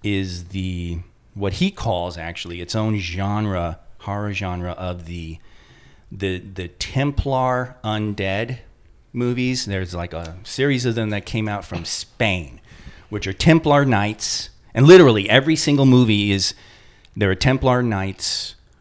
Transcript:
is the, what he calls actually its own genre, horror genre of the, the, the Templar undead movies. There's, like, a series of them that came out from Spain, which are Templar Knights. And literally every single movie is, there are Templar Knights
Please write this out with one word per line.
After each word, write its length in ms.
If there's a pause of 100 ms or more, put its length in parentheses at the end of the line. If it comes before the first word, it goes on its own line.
is 440
the, 520 (360)
what 200
he 160
calls 480
actually 420
its 140
own 240
genre, 800 (220)
horror 320
genre 400
of 340
the, 320 (760)
the, 260
the 300
Templar 1160
undead 760 (540)
movies. 540
There's, 280
like, 180
a 320
series 400
of 100
them 160
that 160
came 220
out 160
from 200
Spain, 760 (480)
which 180
are 60
Templar 520
Knights. 680 (260)
And 120
literally 420
every 240
single 320
movie 460
is, 220 (640)
there 140
are 60
Templar 440
Knights 720 (280)